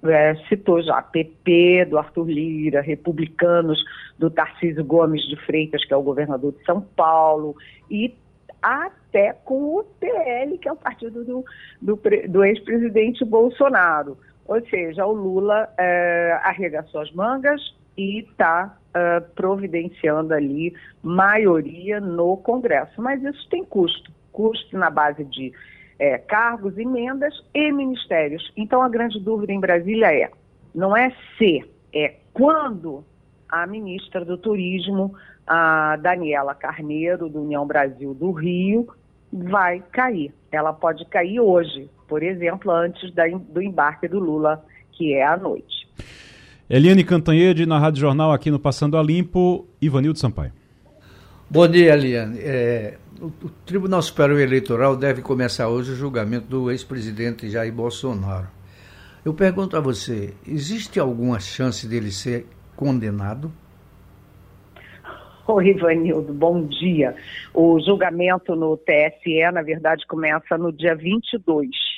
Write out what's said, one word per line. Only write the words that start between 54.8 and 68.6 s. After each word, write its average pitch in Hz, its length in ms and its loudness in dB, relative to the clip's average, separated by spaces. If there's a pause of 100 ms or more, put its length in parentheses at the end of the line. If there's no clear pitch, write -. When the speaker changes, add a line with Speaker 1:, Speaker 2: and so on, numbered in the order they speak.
Speaker 3:
deve 127 240 0
começar 123 480 -2
hoje 123 240 -2
o - 20 -6
julgamento 120 520 -4
do 127 240 -4
ex-presidente 117 800 -6
Jair 113 220 -4
Bolsonaro. 107 760 -6 (800)
Eu 156 100 -2
pergunto 190 420 0
a 156 40 0
você: 110 520 -4 (140)
existe 175 520 -6
alguma 123 400 0
chance 123 480 -6
dele 110 240 -6
ser 120 360 -6 (280)
condenado? 117 800 -4 (1900)
Speaker 1:
Oi, 196 220 4
Ivanildo, 165 640 2
bom 165 320 2
dia. 147 500 0 (380)
O 165 260 6
julgamento 180 800 0
no 160 220 0